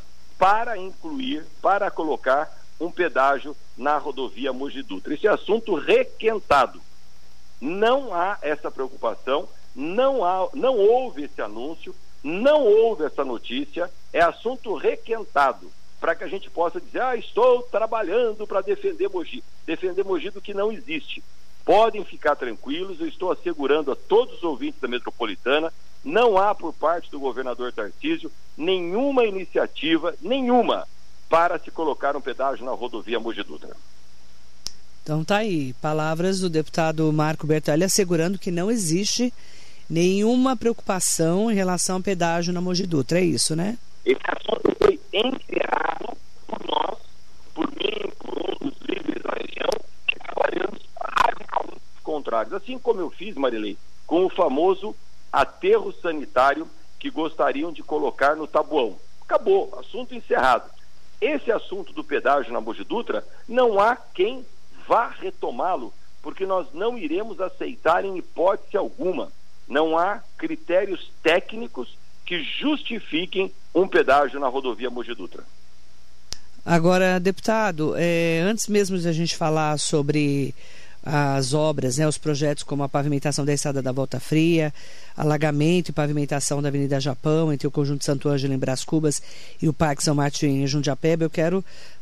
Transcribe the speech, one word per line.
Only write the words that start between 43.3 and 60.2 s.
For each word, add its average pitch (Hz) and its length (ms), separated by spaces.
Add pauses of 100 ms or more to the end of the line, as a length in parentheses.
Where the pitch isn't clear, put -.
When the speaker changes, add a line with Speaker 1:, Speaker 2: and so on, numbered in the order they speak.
Speaker 2:
né? 196 220 (280)
Speaker 1:
Esse - 220
assunto - 520
foi 381 200 (140)
encerrado - 1040 (300)
por - 200
nós, - 320 (560)
por - 180
mim, - 460
por - 320
outros - 240 (140)
líderes - 340
da - 120
região, - 360 (360)
que - 120
trabalhamos - 640 (180)
radicalmente - 840 (220)
contrários. 131 520
Assim 254 240
como 226 220
eu 147 100
fiz, 196 260
Marilei, 113 400 (300)
com 175 180
o 175 60
famoso 185 640 (380)
aterro 196 600
sanitário 151 760 (300)
que 143 120
gostariam 151 640
de - 100
colocar 147 540
no 156 100
Tabuão. 127 500 (260)
Acabou, 196 560
assunto 247 360
encerrado. 131 560 (500)